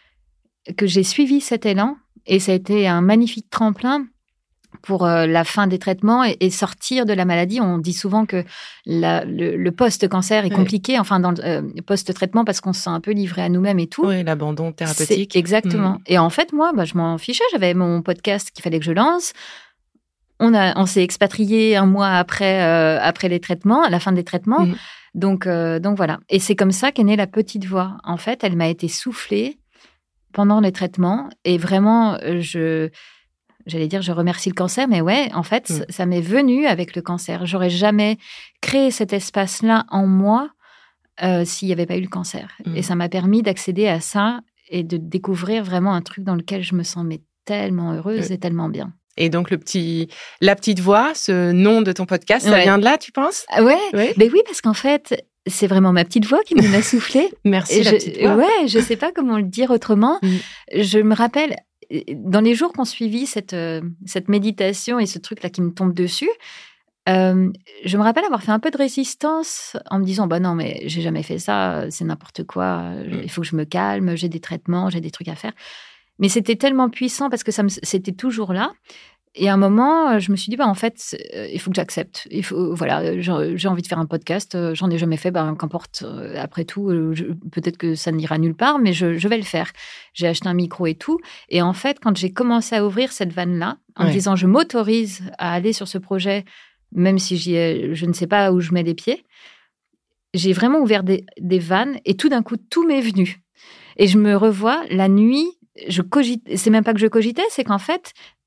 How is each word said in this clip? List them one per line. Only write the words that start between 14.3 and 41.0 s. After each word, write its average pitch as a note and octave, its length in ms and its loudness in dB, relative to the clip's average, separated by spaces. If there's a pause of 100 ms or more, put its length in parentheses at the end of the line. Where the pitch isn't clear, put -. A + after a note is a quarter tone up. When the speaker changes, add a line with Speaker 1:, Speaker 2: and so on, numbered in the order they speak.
Speaker 2:
thérapeutique. E3 640 -2
Speaker 1:
C'est, F#3 60 4
exactement. G3 560 0
Speaker 2:
Mm. - 120 -10
Speaker 1:
Et F3+ 120 4
en E3+ 100 4
fait, D#4+ 240 0
moi, D#4+ 200 2
bah, F#3+ 120 0
je D#3+ 100 -6
m'en E3 220 0
fichais. B3 340 -4
J'avais F#3 220 2
mon F3 280 2
podcast G3 500 -4
qu'il - 120 -18
fallait E3 160 -2
que D3+ 60 -6
je E3 80 -2
lance. D#4+ 400 2 (1080)
On A#3 160 6
a, F#3+ 240 4
on F#3+ 60 4
s'est F#3 180 2
expatrié G#3+ 720 2
un G3 100 4
mois G3 240 4
après, F#3+ 540 0
euh, D#3+ 380 4
après E3+ 280 0
les F3 100 0
traitements, G#3 500 2
la F3 100 0
fin F#3+ 120 -2
des F3+ 120 2
traitements. F#3 420 0
Speaker 2:
Mm. F3+ 100 0 (400)
Speaker 1:
Donc, F#3+ 320 0
euh, E3 320 0
donc G3 180 -2
voilà. D#3 220 -2 (100)
Et F#3+ 100 4
c'est F#3+ 160 0
comme F#3+ 160 4
ça C4 200 0
qu'est A#3+ 120 0
née G#3 140 4
la G3 100 0
petite G#3 380 -4
voix. F#3+ 380 -4
En E3+ 140 -4
fait, A3+ 260 -6
elle F#3 120 0
m'a E3 140 2
été E3 180 -4
soufflée A3+ 720 -6 (760)
pendant G3+ 280 4
les F#3+ 100 4
traitements. F#3 580 -2 (140)
Et F3 140 2
vraiment, G3+ 560 4 (100)
euh, E3+ 160 -2
je, D#3+ 500 -2 (800)
j'allais D#3+ 220 -4
dire, F#3+ 120 -4
je F3 120 -4
remercie F3 360 0
le F3+ 60 -4
cancer, G#3 320 -2
mais F#3+ 140 2
ouais, A#3 340 0
en E3+ 80 -2
fait, - 260 -2
Speaker 2:
Mm. E3+ 40 -4
Speaker 1:
ça, D3+ 160 -4
ça F3+ 180 -4
m'est F3 140 0
venu B3+ 440 2
avec F3+ 300 -2
le F3 80 -6
cancer. F3 420 -6
J'aurais F3+ 240 0
jamais G#3 480 2 (440)
créé C4+ 280 2
cet G3+ 240 -2
espace-là G#3 760 0
en G3 180 2
moi, G#3 420 4 (720)